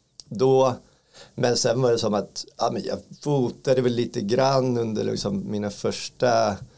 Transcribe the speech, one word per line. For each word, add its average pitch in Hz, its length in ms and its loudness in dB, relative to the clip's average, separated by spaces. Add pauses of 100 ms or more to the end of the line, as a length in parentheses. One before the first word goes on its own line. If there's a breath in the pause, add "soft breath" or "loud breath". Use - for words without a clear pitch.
(260)
då. 131 500 4 (600 loud breath)
Men 123 220 2
sen 120 240 0
var 123 100 4
det 117 80 2
som 110 140 0
att, - 320 -4 (120)
ja, 113 140 0
men 113 120 -6
jag 196 160 -6 (220)
fotade 131 600 0
väl 120 120 0
lite 120 280 -2
grann 127 560 2
under 110 260 -2
liksom 107 480 -4
mina 104 180 -4
första 113 840 -2 (220 soft breath)